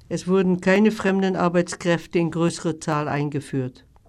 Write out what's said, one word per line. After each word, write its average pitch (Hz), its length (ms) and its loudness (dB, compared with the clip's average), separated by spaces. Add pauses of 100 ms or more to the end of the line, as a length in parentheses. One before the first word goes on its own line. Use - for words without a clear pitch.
Es 175 180 -6
wurden 185 320 2
keine 190 320 4
fremden 190 460 0
Arbeitskräfte 175 840 0
in 165 120 0
größerer 165 500 -2
Zahl 151 260 -2
eingeführt. 139 800 -4 (240)